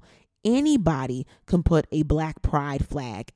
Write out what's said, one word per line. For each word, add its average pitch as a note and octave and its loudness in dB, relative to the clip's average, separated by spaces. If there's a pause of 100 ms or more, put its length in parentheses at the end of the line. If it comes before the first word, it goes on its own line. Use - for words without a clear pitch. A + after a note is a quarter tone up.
(440)
Anybody E3+ 2 (220)
can F3 2
put D#3+ 4
a D3+ 2
Black D3+ -2
Pride C#3+ -2
flag A#2+ -10